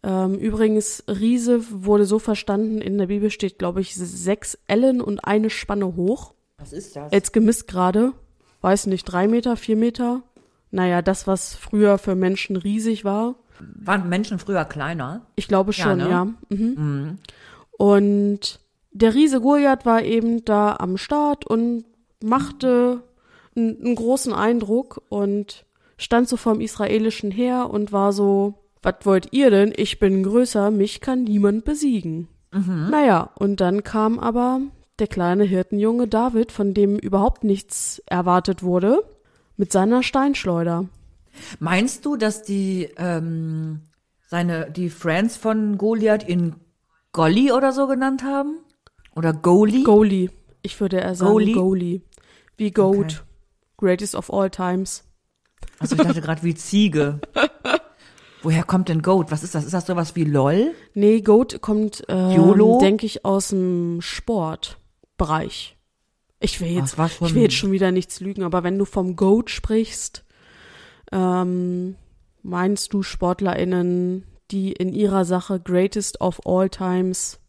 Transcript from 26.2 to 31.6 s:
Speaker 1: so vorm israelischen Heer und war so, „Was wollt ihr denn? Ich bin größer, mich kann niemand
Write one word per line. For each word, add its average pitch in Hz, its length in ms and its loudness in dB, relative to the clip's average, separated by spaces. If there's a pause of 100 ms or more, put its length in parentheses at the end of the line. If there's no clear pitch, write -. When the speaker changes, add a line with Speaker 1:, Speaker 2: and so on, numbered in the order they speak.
Speaker 1:
so 247 80 -2
vorm 220 240 0
israelischen 220 680 -2
Heer 247 400 -2
und 208 200 -4
war 202 220 2
so, 202 520 0 (180)
„Was 190 120 -2 (100)
wollt 190 260 2
ihr 269 180 6
denn? 202 260 6
Ich - 240 -2
bin 190 240 2
größer, 208 460 2
mich 208 320 0
kann 254 220 -2
niemand 208 420 2